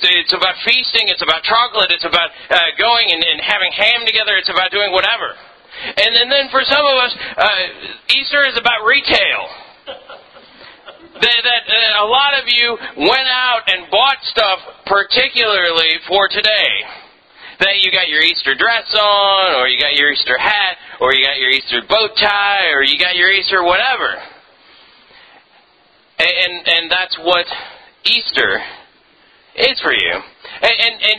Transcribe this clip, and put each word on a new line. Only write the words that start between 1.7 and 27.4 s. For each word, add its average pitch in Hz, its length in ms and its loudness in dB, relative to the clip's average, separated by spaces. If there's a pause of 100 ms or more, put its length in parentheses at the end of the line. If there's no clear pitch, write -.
It's 170 160 -2
about, 165 240 0 (160)
uh, 165 320 2
going 226 320 2
and, 165 160 0
and 151 160 -2
having 190 320 -2
ham 226 320 0
together. 214 320 0
It's 180 100 -4
about 185 220 0
doing 196 240 -2
whatever. 185 400 0 (640)
And, 220 160 2
and 240 160 2
then 277 240 0
for 262 80 2
some 277 240 2
of 269 160 2
us, 240 100 -2 (240)
uh, - 800 -2
Easter 277 320 0
is 254 80 -2
about 233 320 0
retail. 214 540 2 (1800)
That, 240 240 2
that, 240 240 0
uh, 214 400 0
a - 20 -2
lot 269 300 2
of 262 80 -6
you 240 320 0 (240)
went 254 240 2
out 254 400 0
and 180 240 -2
bought 262 400 2
stuff 196 320 0 (240)
particularly 196 1200 0
for 190 240 2
today. 202 420 0 (960)
That 196 160 2
you 190 80 2
got 185 160 0
your 156 160 2
Easter 160 320 0
dress 226 400 0
on, 196 640 2
or 127 80 2
you 127 80 2
got 143 240 0
your 143 160 2
Easter 127 240 0
hat, 202 400 0 (240)
or 127 100 2
you 135 140 2
got 139 100 -2
your 131 140 0
Easter 127 400 -2
bow 214 240 2
tie, 202 560 0
or 139 160 2
you 143 100 2
got 180 200 0
your 180 180 4
Easter 190 320 0
whatever. 185 560 0 (2000)
And, 165 160 4
and, 180 320 -2
and 170 240 2
that's 180 320 -2
what 175 240 2 (560)